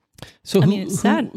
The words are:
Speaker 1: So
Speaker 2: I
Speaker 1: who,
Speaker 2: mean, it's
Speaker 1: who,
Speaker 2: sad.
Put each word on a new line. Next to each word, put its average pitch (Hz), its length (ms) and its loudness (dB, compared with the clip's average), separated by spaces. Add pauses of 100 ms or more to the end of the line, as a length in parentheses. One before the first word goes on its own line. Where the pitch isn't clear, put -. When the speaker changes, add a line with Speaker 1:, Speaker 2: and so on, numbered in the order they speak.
(440)
Speaker 1:
So 190 160 0
Speaker 2:
I 139 40 4
Speaker 1:
who, 175 60 4
Speaker 2:
mean, 202 120 -2
it's - 100 -10
Speaker 1:
who, 175 60 -4
Speaker 2:
sad. 262 380 0